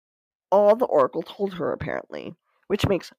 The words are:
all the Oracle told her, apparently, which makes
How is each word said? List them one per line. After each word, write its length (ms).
all 240
the 100
Oracle 360
told 320
her, 180
apparently, 640
which 200
makes 300